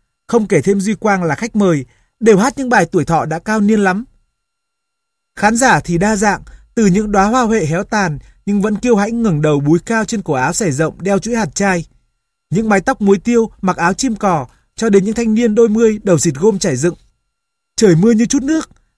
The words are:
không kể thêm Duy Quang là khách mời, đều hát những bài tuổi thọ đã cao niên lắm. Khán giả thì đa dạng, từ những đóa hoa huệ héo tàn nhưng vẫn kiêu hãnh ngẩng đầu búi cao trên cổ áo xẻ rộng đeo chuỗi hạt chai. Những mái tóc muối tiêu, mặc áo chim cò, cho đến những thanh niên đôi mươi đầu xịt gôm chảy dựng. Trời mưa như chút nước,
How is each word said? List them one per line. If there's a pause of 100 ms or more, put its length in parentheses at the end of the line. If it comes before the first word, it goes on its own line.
(280)
không
kể
thêm
Duy
Quang
là
khách
mời, (340)
đều
hát
những
bài
tuổi
thọ
đã
cao
niên
lắm. (1300)
Khán
giả
thì
đa
dạng, (340)
từ
những
đóa
hoa
huệ
héo
tàn (260)
nhưng
vẫn
kiêu
hãnh
ngẩng
đầu
búi
cao
trên
cổ
áo
xẻ
rộng
đeo
chuỗi
hạt
chai. (640)
Những
mái
tóc
muối
tiêu, (100)
mặc
áo
chim
cò, (280)
cho
đến
những
thanh
niên
đôi
mươi
đầu
xịt
gôm
chảy
dựng. (800)
Trời
mưa
như
chút
nước, (280)